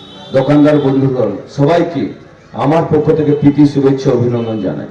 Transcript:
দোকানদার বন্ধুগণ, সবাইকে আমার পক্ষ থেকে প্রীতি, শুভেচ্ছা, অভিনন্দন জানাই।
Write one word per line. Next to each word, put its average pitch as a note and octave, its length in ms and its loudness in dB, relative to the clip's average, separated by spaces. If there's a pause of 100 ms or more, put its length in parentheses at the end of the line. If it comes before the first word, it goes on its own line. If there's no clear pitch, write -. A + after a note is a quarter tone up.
(320)
দোকানদার D3 460 2
বন্ধুগণ, C3 580 0 (200)
সবাইকে C#3+ 580 -2 (380)
আমার C#3+ 380 0
পক্ষ D3+ 200 0
থেকে D3 220 0
প্রীতি, C#3+ 340 4
শুভেচ্ছা, C3+ 440 0
অভিনন্দন A#2 520 0
জানাই। - 280 -6